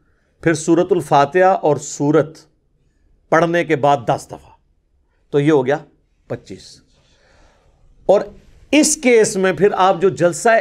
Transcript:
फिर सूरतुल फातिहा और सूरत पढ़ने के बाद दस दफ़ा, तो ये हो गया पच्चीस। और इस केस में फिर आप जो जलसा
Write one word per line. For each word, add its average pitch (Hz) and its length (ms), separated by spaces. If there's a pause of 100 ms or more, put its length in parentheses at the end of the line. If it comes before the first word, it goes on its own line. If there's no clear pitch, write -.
(420)
फिर 165 140
सूरतुल 175 460
फातिहा 156 520
और 147 260
सूरत 147 640 (880)
पढ़ने 170 320
के 156 140
बाद 143 320
दस 127 220
दफ़ा, - 240 (760)
तो 147 80
ये 143 100
हो 143 120
गया 143 200 (480)
पच्चीस। - 400 (1400)
और 202 240 (400)
इस 302 260
केस 220 380
में 185 200
फिर 196 180
आप 185 260
जो 185 120
जलसा 175 480